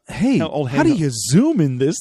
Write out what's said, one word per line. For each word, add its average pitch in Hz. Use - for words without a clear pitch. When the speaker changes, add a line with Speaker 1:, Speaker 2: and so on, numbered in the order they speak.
Speaker 1:
Hey, 226
Speaker 2:
An -
old 147
Speaker 1:
how 285
do 320
Speaker 2:
handheld 202
Speaker 1:
you 147
zoom 247
in 135
this 139